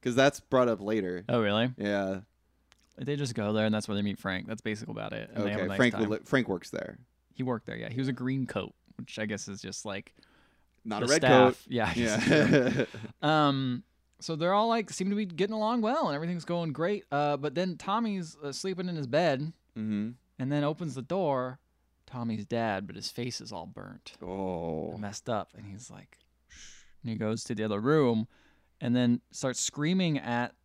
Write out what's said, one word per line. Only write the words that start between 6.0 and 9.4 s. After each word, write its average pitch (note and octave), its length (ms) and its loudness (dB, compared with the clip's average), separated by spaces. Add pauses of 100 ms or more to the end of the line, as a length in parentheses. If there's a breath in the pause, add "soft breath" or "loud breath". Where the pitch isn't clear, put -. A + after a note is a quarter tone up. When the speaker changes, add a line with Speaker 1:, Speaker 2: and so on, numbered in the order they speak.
Speaker 1:
li-, A2 140 -2
Frank C3 240 2
works F#2 220 -4
there. - 280 -8 (360)
Speaker 2:
He - 80 -6
worked B2 240 -4
there, A2+ 100 -8
yeah. A2+ 140 -8
He A#2 80 -6
was C3 100 -2
a C3+ 40 -2
green B2+ 340 -2
coat, - 280 -6 (220)
which - 220 -12
I A2 80 -2
guess G#2 220 -6